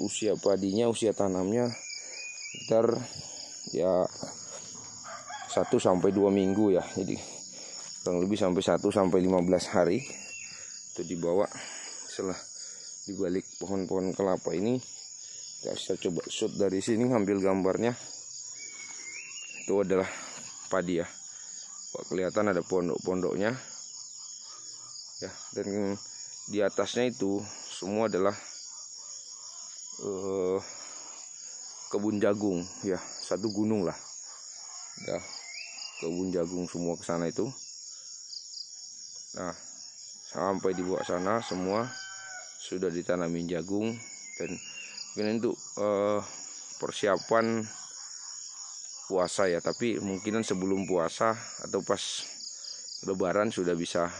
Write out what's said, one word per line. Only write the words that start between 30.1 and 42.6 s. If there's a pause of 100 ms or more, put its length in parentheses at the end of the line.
kebun
jagung (240)
ya,
satu
gunung
lah (1080)
ya, (800)
kebun
jagung
semua
ke
sana
itu. (1900)
Nah, (800)
sampai
di
bawah
sana
semua (760)
sudah